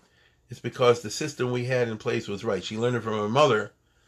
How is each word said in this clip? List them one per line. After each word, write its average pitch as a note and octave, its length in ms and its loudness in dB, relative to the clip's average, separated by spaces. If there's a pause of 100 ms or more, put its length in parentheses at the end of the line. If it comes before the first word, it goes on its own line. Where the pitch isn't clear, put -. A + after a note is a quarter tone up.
(500)
It's - 100 -14
because A#2+ 420 2
the A2 80 -10
system B2+ 420 -4
we B2 140 -2
had B2 240 0
in A2 80 -6
place A#2 300 -4
was G2+ 180 -8
right. G2 180 -2
She A2 140 -8
learned B2 180 2
it A2+ 80 -2
from A2 140 -2
her G#2 100 0
mother, A2+ 460 4 (340)